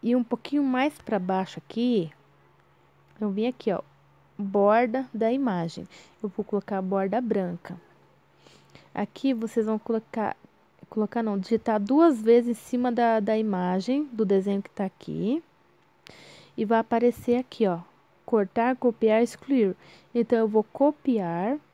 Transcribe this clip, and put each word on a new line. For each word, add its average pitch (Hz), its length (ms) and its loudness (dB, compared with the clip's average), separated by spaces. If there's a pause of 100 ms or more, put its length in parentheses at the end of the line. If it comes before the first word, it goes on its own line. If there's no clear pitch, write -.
E 240 140 2
um 247 80 2
pouquinho 285 400 -2
mais 262 360 0
pra - 200 -4
baixo 185 400 -4
aqui, 226 500 -2 (1080)
eu 214 100 -2
vim 208 160 -2
aqui, 247 260 -2
ó, - 100 -4 (540)
borda 214 800 2
da 220 160 0
imagem. 190 560 -2 (340)
Eu 214 80 -6
vou 202 160 -6
colocar 202 340 -4
a 190 40 -4
borda 196 380 0
branca. 190 600 -4 (1120)
Aqui 262 400 -4
vocês 220 340 -2
vão 220 120 -2
colocar, 220 580 -4 (540)
colocar 220 320 -2
não, 208 160 -2
digitar 220 400 0
duas 262 420 4
vezes 233 300 4
em 226 100 -4
cima 247 300 -2
da, 226 300 2
da 220 180 0
imagem, 196 680 0
do 226 180 -2
desenho 196 360 2
que - 100 -14
tá - 140 -6
aqui. 185 560 -4 (1160)
E 226 80 -2
vai 226 160 2
aparecer 240 560 0
aqui, 240 320 -2
ó, 170 100 -2 (480)
cortar, 233 480 0
copiar, 226 480 2
excluir. 233 540 0 (360)
Então, 233 240 0
eu 226 120 2
vou 214 160 2
copiar 226 960 -2 (160)